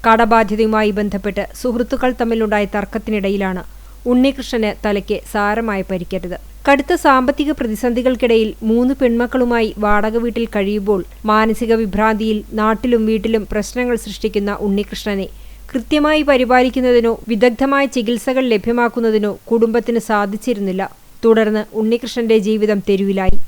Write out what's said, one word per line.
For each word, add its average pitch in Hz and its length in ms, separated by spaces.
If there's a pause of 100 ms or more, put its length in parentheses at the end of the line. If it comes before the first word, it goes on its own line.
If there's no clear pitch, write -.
കടബാധ്യതയുമായി 220 920
ബന്ധപ്പെട്ട് 202 460 (160)
സുഹൃത്തുക്കൾ 247 580
തമ്മിലുണ്ടായ 220 460 (100)
തർക്കത്തിനിടയിലാണ് 202 880 (480)
ഉണ്ണികൃഷ്ണന് 247 600 (140)
തലയ്ക്ക് 202 320 (140)
സാരമായ 208 500 (100)
പരിക്കേറ്റത്. 180 460 (300)
കടുത്ത 277 260 (120)
സാമ്പത്തിക 277 540
പ്രതിസന്ധികൾക്കിടയിൽ 233 920 (200)
മൂന്ന് 247 300
പെൺമക്കളുമായി 240 720 (140)
വാടക 208 400
വീട്ടിൽ 233 200 (120)
കഴിയുമ്പോൾ 202 440 (300)
മാനസിക 220 520
വിഭ്രാന്തിയിൽ 214 580 (200)
നാട്ടിലും 220 500
വീട്ടിലും 220 420
പ്രശ്നങ്ങൾ 247 520
സൃഷ്ടിക്കുന്ന 202 520 (100)
ഉണ്ണികൃഷ്ണനെ 196 640 (440)
കൃത്യമായി 302 580
പരിപാലിക്കുന്നതിനോ 247 840 (180)
വിദഗ്ധമായ 269 540 (100)
ചികിത്സകൾ 247 580
ലഭ്യമാക്കുന്നതിനോ 226 800 (200)
കുടുംബത്തിന് 233 580
സാധിച്ചിരുന്നില്ല. 202 720 (420)
തുടർന്ന് 220 400 (160)
ഉണ്ണികൃഷ്ണന്റെ 226 580 (100)
ജീവിതം 214 320 (100)
തെരുവിലായി. 190 580